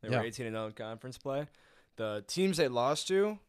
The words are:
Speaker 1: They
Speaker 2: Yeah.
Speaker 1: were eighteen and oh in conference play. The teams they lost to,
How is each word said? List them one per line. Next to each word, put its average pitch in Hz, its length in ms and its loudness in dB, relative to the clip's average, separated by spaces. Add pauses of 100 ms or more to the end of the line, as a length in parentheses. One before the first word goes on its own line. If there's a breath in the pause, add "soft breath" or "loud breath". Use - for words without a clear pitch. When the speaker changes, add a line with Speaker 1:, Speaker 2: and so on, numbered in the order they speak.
Speaker 1:
They 113 80 -8
Speaker 2:
Yeah. 127 100 2
Speaker 1:
were 113 40 -2
eighteen 117 220 -6
and 110 100 -4
oh 110 100 -4
in 107 60 -8
conference 113 460 -10
play. 143 280 -4 (500 soft breath)
The 107 300 -4
teams 185 300 2
they 151 120 6
lost 123 400 2
to, 202 300 2 (100)